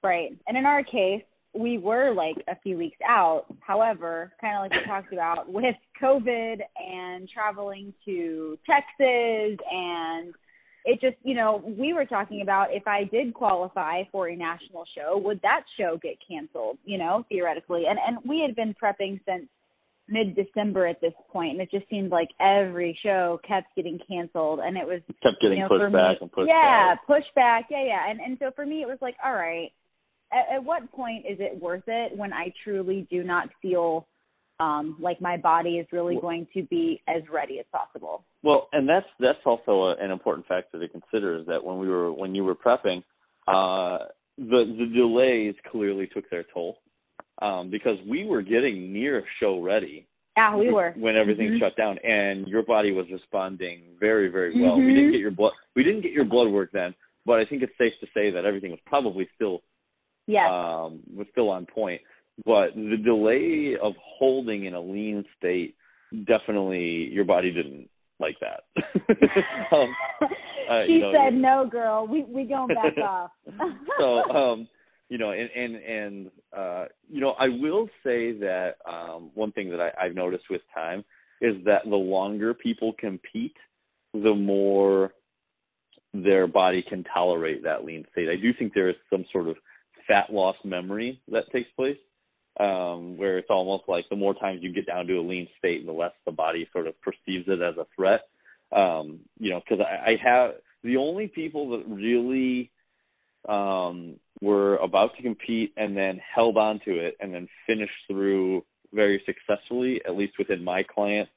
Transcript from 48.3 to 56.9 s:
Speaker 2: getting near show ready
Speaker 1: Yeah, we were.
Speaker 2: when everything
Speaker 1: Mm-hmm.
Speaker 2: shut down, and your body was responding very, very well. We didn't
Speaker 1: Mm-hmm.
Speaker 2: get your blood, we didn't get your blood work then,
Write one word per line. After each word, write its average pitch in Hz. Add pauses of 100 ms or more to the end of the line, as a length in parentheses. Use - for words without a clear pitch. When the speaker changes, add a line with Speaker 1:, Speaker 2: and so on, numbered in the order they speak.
Speaker 2:
getting 98
near 117 (160)
show 95
ready 87 (300)
Speaker 1:
Yeah, 214
we 214
were. 180
Speaker 2:
when 226
everything 107
Speaker 1:
Mm-hmm. 117
Speaker 2:
shut 104
down, 107
and 101
your 107
body 107
was 92
responding 92 (160)
very, 104
very 90
well. 247
We 262
didn't 269
Speaker 1:
Mm-hmm. 294
Speaker 2:
get 117
your 104
blood, - (220)
we 127
didn't 196
get -
your 143
blood 117
work 98
then, 92 (320)